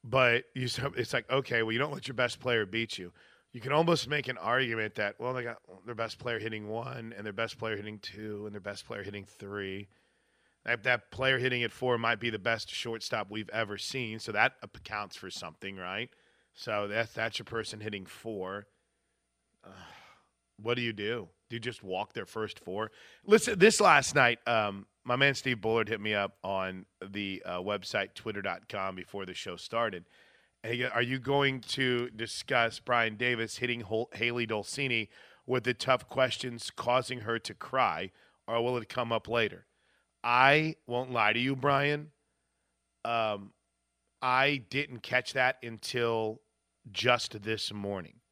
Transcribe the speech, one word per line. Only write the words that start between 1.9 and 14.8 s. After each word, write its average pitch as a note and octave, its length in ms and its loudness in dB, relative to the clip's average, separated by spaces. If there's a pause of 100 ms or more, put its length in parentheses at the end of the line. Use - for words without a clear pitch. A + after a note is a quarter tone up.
let - 160 -10
your C3 80 -8
best B2 240 0
player A2+ 260 2
beat A2+ 320 -4
you. F2 140 -12 (400)
You A#2+ 100 -14
can C#3 100 -2
almost E3 340 4
make C#3+ 220 -2
an B2 80 -4
argument A2+ 600 0
that, G#2 220 -2
well, B2 140 -4
they B2+ 100 -4
got A#2 140 -8 (300)
their A#2+ 80 -8
best A2 240 -6
player A#2 200 -4
hitting G#2+ 300 -6
one A2+ 480 -8
and G#2 80 -10
their G#2+ 80 -6
best A2+ 260 -4
player A2 160 -4
hitting G#2 260 -10
two G#2 440 -10
and G#2 80 -10
their G#2 80 -10
best G2 260 -10
player G#2+ 160 -10
hitting G2+ 220 -10
three. G2 640 -8 (800)
That, A#2 160 0
that B2 280 0
player C3 280 2
hitting B2 240 2
at A#2+ 100 -2
four B2 240 2
might A#2 240 0
be A#2+ 80 -2
the A2 100 -4
best A2 300 -2
shortstop A2 600 -6
we've G#2+ 180 -6
ever G#2 300 -2
seen, A2+ 400 -6
so - 140 -10
that A2 300 4
accounts G#2 540 -10